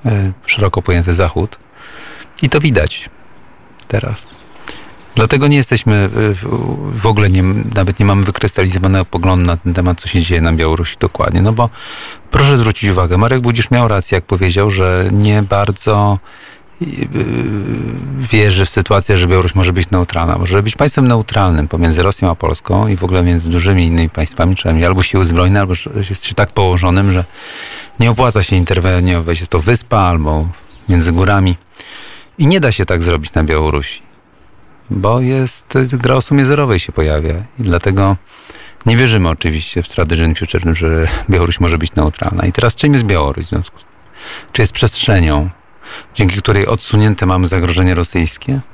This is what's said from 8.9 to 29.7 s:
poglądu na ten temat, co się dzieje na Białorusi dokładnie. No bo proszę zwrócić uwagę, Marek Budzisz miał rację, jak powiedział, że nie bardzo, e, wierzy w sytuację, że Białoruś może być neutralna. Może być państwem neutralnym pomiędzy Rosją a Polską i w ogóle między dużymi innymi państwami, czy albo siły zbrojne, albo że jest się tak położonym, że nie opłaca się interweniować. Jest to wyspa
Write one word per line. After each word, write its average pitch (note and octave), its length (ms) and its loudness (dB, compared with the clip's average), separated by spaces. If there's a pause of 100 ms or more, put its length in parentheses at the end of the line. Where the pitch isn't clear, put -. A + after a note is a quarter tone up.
poglądu F2+ 420 0
na E2+ 100 0
ten E2+ 180 -2
temat, F2 260 0
co - 80 -10
się F2+ 140 0
dzieje E2+ 180 0
na E2 120 2
Białorusi D#2+ 480 0
dokładnie. - 420 0
No G#2 100 2
bo A#2 160 0 (640)
proszę C#3+ 260 4
zwrócić A2 340 0
uwagę, F2+ 280 2
Marek A#2+ 220 2
Budzisz A#2+ 300 0
miał A#2+ 180 2
rację, G2+ 280 0
jak F2+ 80 -2
powiedział, F#2+ 460 0
że F#2 420 0
nie G#2 300 2
bardzo, G2+ 760 2 (640)
e, F3 40 -6 (1300)
wierzy G#2 480 2
w - 40 -6
sytuację, G2 480 0
że F2+ 80 2
Białoruś F2+ 280 2
może F#2 180 2
być F2 180 0
neutralna. E2+ 480 0
Może F2+ 240 0
być A2 140 -2
państwem C#3 320 2
neutralnym F#2+ 600 0
pomiędzy E2 340 0
Rosją F#2+ 280 0
a E2+ 40 0
Polską F#2+ 540 -2
i G2+ 80 0
w F2+ 80 -6
ogóle F2+ 180 0
między E2+ 280 2
dużymi F2 360 2
innymi E2 240 2
państwami, F2 440 -2
czy E2 320 0
albo F#2 160 2
siły F#2+ 220 0
zbrojne, F2+ 360 2
albo F#2 140 -2
że - 160 -10 (200)
jest F#2+ 140 -8
się - 100 -8
tak - 180 -2
położonym, F#2 600 2
że F2+ 120 0 (760)
nie A#2 100 4
opłaca A2+ 320 2
się G2 140 0
interweniować. F2+ 840 0
Jest E2+ 120 -8
to E2+ 80 2
wyspa A2+ 380 0